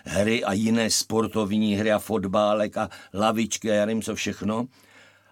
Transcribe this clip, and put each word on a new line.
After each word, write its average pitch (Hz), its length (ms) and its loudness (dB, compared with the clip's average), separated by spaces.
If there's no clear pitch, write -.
hry 107 380 0
a 101 100 0
jiné 110 360 2
sportovní 107 840 0
hry 107 160 2
a 104 80 2
fotbálek 104 760 0
a 107 120 -2
lavičky 110 580 0
a - 20 2
já 104 120 2
nevím, 110 160 -2
co 107 140 -6
všechno. 107 520 -4